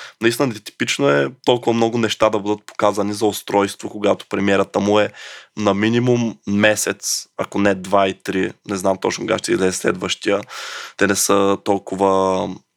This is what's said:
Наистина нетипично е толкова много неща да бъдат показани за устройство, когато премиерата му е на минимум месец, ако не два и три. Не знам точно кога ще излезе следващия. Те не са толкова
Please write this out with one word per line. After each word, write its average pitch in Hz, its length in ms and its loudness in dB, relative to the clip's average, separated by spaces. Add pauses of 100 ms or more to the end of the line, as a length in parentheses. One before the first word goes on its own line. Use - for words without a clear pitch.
(220)
Наистина 117 260 2
нетипично 123 600 -4
е 143 180 2 (180)
толкова 120 280 2
много 117 240 2
неща 110 320 2
да 107 100 -2
бъдат 104 260 -4
показани 104 480 0
за 107 120 -2
устройство, 101 640 0
когато 101 400 -2
премиерата 98 500 0
му 104 200 4
е 101 100 2 (480)
на 104 160 2
минимум 120 640 0 (100)
месец, 101 800 0 (100)
ако - 220 -4
не 101 160 2
два 95 320 2
и 95 60 -2
три. 95 380 -4 (160)
Не 101 100 -4
знам 95 200 0
точно 98 260 -4
кога 98 140 0
ще 101 140 -4
излезе 92 260 0
следващия. 98 640 -2 (560)
Те 101 100 2
не 98 80 4
са 98 480 2
толкова 95 880 0 (280)